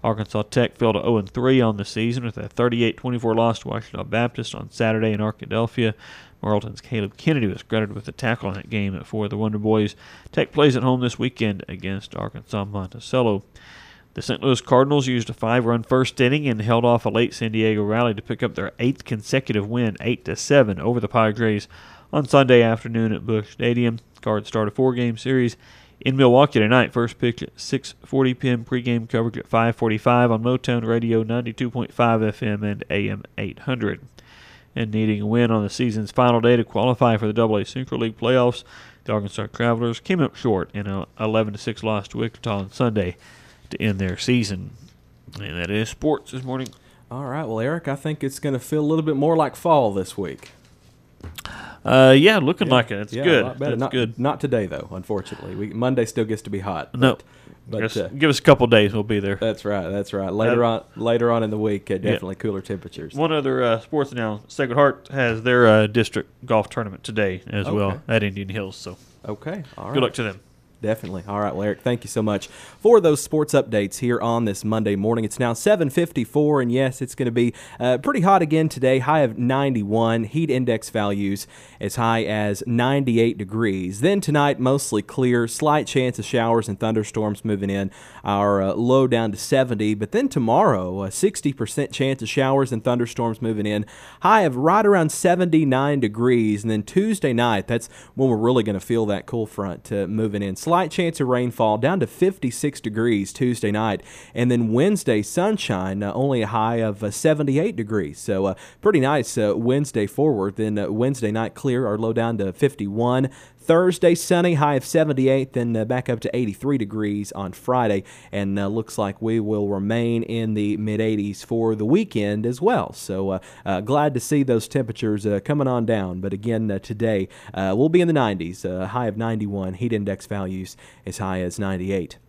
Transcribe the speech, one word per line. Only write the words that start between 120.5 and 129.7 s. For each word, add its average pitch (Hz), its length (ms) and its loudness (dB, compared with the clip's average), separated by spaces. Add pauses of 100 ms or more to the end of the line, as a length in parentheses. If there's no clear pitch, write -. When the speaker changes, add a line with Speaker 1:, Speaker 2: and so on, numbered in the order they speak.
Speaker 2:
the 104 240 -2
mid 107 240 -2
eighties 104 420 -2
for 113 320 0
the 107 100 -4
weekend 110 600 0
as 127 160 -4
well. 196 320 0
So, 98 360 -6
uh, 92 100 -4 (260)
uh, 95 160 -2
glad 147 340 0
to 120 40 -2
see 143 240 0
those 120 240 0
temperatures, 110 580 -4
uh, 101 180 0
coming 147 240 0
on 123 180 0
down. 95 340 -2
But 95 140 -6
again, 110 380 -2
uh, 98 80 -2
today, 107 480 -2 (260)
uh, 95 240 -2
we'll 147 120 4
be 175 120 4
in 175 60 2
the 170 60 2
nineties, 95 520 -2
uh, 92 220 -4
high 120 200 -4
of 104 100 -4
ninety-one, 104 580 -4